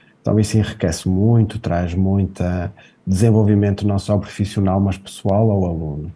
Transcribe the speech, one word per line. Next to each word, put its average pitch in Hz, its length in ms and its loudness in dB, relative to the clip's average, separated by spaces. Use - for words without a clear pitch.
Então, 107 180 2
isso 107 180 0
enriquece 95 520 -2
muito, 107 500 2
traz 87 340 -4
muito 95 480 0
desenvolvimento 104 800 2
não 101 140 0
só 104 180 0
profissional, 98 640 -2
mas 98 180 0
pessoal 107 540 0
ao 98 140 0
aluno. 80 500 -6